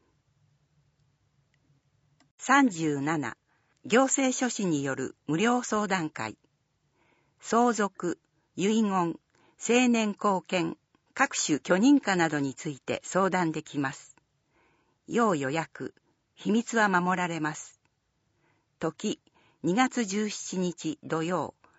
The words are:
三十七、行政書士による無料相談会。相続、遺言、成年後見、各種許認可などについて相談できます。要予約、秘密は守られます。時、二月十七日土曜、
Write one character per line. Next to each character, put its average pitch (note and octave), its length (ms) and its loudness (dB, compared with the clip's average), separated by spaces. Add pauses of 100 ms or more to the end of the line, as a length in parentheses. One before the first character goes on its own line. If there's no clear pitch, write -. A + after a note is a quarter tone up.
(2500)
三 C4+ 300 4
十 D#3+ 320 -2
七、 D3 360 -4 (480)
行 B3+ 200 4
政 C4 320 0
書 B3+ 120 -2
士 G#3+ 180 -4
に D3 160 0
よ C#3 140 -4
る C3 180 -6 (140)
無 D3 100 0
料 A#3+ 240 2
相 G#3+ 240 -2
談 E3+ 240 -2
会。 A2 260 -8 (1040)
相 A#3+ 320 2
続、 G3 460 -4 (380)
遺 G#3+ 260 2
言、 F#3 340 0 (400)
成 B3 300 2
年 A3+ 280 2
後 F#3+ 280 0
見、 E3+ 340 -2 (380)
各 - 220 0
種 D3 240 0
許 F3+ 160 2
認 C4 240 6
可 G3 160 0
な E3 120 4
ど D3 120 -2
に C#3 140 -4
つ - 140 -10
い C#3 120 -8
て - 240 -4
相 F#3+ 260 0
談 F3 220 0
で D3+ 100 -8
き - 160 -10
ま C#3+ 140 -2
す。 - 240 -20 (880)
要 G3 300 2
予 C3+ 140 -2
約、 D#3 440 -6 (400)
秘 - 160 -4
密 A#3 260 0
は G#3+ 120 4
守 F3+ 280 0
ら F3+ 120 -2
れ E3 100 -6
ま D#3 160 -4
す。 - 260 -18 (1000)
時、 E3+ 400 -4 (420)
二 E3+ 120 0
月 B3+ 300 0
十 G#3 240 -2
七 - 300 -8
日 E3+ 460 -4
土 D#3 180 -4
曜、 D#3+ 320 -4 (240)